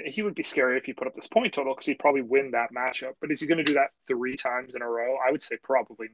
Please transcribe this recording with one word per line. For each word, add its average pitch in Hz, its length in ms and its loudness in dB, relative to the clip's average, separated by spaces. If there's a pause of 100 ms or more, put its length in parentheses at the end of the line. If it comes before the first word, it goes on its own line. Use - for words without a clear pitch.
he - 140 -4
would 202 140 -2
be 160 80 -4
scary 127 340 2
if - 80 -4
he 131 80 -6
put 131 140 -4
up - 80 -8
this 113 120 -14
point 226 260 2
total 135 220 -2
'cause - 100 -12
he'd 143 140 0
probably 139 220 4
win 131 300 2
that 117 220 0
matchup. 127 460 -4
But 151 120 -4
is 143 100 -2
he 156 60 -4
gonna 165 160 4
do 147 100 2
that 139 160 4 (180)
three 127 300 -2
times 127 380 -4
in 123 60 -8
a 120 80 -6
row? 120 280 0
I 131 140 2
would 147 120 -2
say 113 180 -6
probably 117 520 0